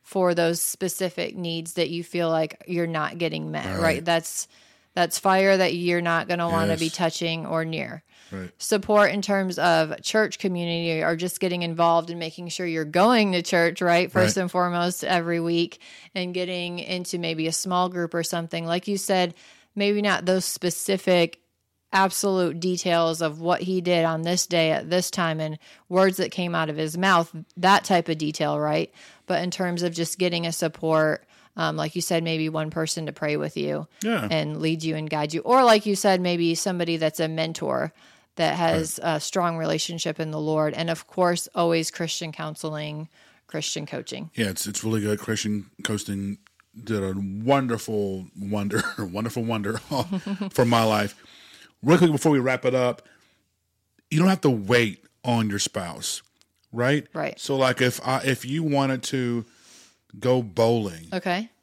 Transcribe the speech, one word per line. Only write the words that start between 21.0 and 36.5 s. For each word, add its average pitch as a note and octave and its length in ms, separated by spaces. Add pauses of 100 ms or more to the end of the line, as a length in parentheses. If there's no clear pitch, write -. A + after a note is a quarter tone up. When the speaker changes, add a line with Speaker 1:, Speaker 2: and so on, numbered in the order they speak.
Speaker 1:
absolute F#3 680
details E3+ 600
of D#3 180
what E3+ 220
he F#3 180
did F3 240
on D#3+ 200
this E3+ 240
day D#3+ 240
at D#3 180
this F3 220
time E3 280
and D#3 200 (300)
words F#3 280
that F3+ 140
came F3 240
out D#3+ 140
of D3+ 60
his D#3 220
mouth, F3+ 340 (240)
that F#3 280
type F3 260
of D#3+ 80
detail, D3+ 420
right? D#3 320 (360)
But F3 160
in F3+ 80
terms F3 320
of E3+ 100
just E3+ 240
getting E3+ 300
a E3 40
support, D#3+ 720 (320)
um, D#3 220
like D#3 180
you F3 60
said, E3 220
maybe D#3+ 260
one D#3 220
person D#3+ 340
to D3+ 60
pray D3+ 260
with D3+ 180
you D3 320 (160)
Speaker 2:
Yeah. G#3 280
Speaker 1:
and D#3 280
lead D#3+ 240
you D#3+ 120
and D#3 120
guide D3+ 280
you. - 60
Or B3+ 220
like A3 220
you G3+ 100
said, F#3+ 240
maybe E3+ 360